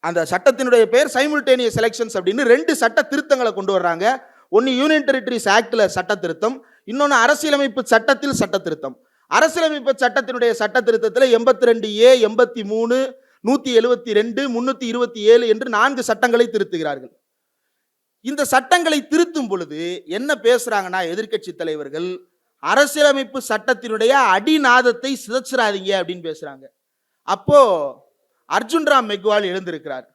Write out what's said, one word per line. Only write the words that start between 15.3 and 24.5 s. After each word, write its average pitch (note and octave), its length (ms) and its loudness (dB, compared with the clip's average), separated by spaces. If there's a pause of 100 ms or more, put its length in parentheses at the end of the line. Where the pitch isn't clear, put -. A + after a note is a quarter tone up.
என்று A3 200 0
நான்கு A#3+ 340 0
சட்டங்களை A#3 440 0
திருத்துகிறார்கள். D#3+ 680 -6 (1080)
இந்த C#4 240 -4
சட்டங்களை D4+ 680 0
திருத்தும் D#4+ 380 0
பொழுது E3+ 580 -6
என்ன A#3+ 360 -4
பேசுறாங்கன்னா, A3 640 0
எதிர்க்கட்சி G3+ 480 -8
தலைவர்கள், D#3+ 680 -8 (360)
"அரசியலமைப்பு C#4 920 2
சட்டத்தினுடைய A3 640 -2 (200)
அடிநாதத்தை B3+ 800 2 (140)